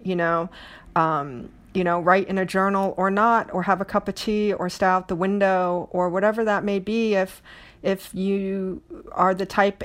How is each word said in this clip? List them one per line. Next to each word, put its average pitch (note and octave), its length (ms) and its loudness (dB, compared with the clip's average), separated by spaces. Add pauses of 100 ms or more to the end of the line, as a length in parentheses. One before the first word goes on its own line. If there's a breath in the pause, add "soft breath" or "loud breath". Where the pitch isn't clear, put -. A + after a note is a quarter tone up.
you F#3 100 -2
know, E3+ 340 0 (460 loud breath)
um, D3 540 0 (260)
you F#3 80 0
know, F3 180 2
write F3+ 280 4
in F#3+ 100 -2
a F#3 80 -2
journal G3 500 0
or F#3 140 0
not, A3 420 2
or F3+ 120 -2
have F#3+ 160 2
a F#3+ 40 -4
cup G3+ 220 -2
of G3 80 -4
tea G#3 380 -2
or F3+ 160 -4
stare F#3 220 0
out F#3 180 0
the F3+ 80 -4
window F#3 760 0
or F3+ 180 0
whatever G#3 360 2
that G3+ 180 0
may G3+ 160 0
be. G#3+ 360 0
If, F#3+ 280 -2 (400 soft breath)
if - 320 -4
you F#3+ 680 -2 (300)
are F#3 220 4
the F#3+ 120 -4
type G3 380 2